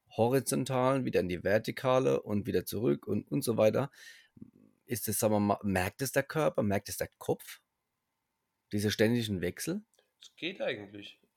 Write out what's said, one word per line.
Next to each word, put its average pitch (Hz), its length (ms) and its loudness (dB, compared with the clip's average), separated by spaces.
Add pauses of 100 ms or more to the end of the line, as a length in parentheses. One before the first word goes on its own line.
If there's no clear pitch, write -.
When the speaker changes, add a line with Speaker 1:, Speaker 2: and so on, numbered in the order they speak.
Speaker 1:
horizontalen 131 960 2
wieder 95 160 2
in 90 80 0
die 87 140 -4
vertikale 127 760 2
und 104 260 -2
wieder 92 180 0
zurück 123 420 -2
und, - 240 -4
und 143 120 -2
so 113 140 -2
weiter. 110 320 4 (960)
Ist - 220 -6
es, 107 120 -2
sagen 107 160 4
wir 104 40 4
mal, 101 240 2
merkt 95 380 0
es 131 100 -4
der 139 120 2
Körper, 151 400 -2
merkt 101 260 0
es - 80 -8
der - 200 -6
Kopf? - 440 -8 (1120)
Diese 104 180 2
ständigen 107 500 2
Wechsel? 175 420 -4 (380)
Speaker 2:
Es - 140 -20
geht 190 260 -8
eigentlich. 104 600 -8 (160)